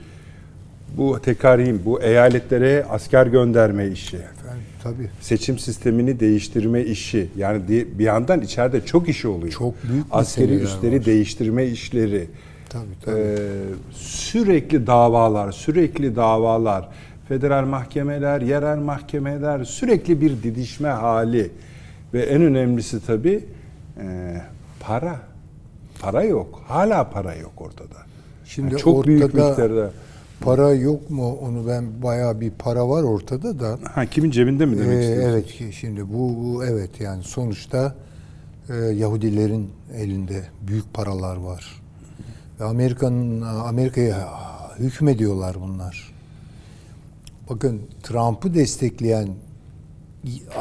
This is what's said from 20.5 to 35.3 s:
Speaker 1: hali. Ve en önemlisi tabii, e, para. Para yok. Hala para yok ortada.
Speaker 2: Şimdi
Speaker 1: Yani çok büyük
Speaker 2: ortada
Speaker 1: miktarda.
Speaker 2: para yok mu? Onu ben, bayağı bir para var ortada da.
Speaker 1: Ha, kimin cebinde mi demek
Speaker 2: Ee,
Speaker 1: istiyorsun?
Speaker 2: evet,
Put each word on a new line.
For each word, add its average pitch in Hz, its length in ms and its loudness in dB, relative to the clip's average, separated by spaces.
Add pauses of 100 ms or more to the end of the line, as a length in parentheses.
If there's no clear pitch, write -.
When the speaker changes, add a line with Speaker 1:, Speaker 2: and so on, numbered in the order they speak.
Speaker 1:
hali. 113 600 2 (640)
Ve 123 100 0
en 143 180 4
önemlisi 123 640 2
tabii, 160 400 0 (560)
e, 90 340 -8 (440)
para. 135 400 -6 (840)
Para 104 220 0
yok. 190 440 -2
Hala 175 420 2
para 92 260 -8
yok 80 220 -14
ortada. - 380 -18 (500)
Speaker 2:
Şimdi 135 260 -4
Speaker 1:
Yani 139 100 -2
çok 135 260 6
büyük 147 180 8
Speaker 2:
ortada 139 240 4
Speaker 1:
miktarda. 113 420 2 (500)
Speaker 2:
para 139 320 4
yok 143 360 0
mu? 127 240 -4
Onu 120 340 -6
ben, 120 360 -6
bayağı 120 380 -2
bir 113 100 -4
para 120 380 -2
var 156 140 2
ortada 135 560 -2
da. 113 200 -4 (120)
Speaker 1:
Ha, 131 140 -2
kimin 156 260 2
cebinde 135 340 4
mi 120 120 2
demek 120 200 2
Speaker 2:
Ee, - 40 2
Speaker 1:
istiyorsun? 120 280 2
Speaker 2:
evet, 113 180 2